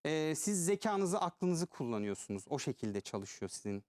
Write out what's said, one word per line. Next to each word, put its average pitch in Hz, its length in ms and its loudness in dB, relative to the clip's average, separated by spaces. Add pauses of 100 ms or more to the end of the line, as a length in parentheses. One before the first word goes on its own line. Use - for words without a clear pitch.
Ee, 156 300 2
siz 185 300 2
zekanızı, 196 540 2
aklınızı 175 480 2
kullanıyorsunuz. 104 840 -2
O 139 100 0
şekilde 107 420 -2
çalışıyor 98 480 -6
sizin. 101 400 -4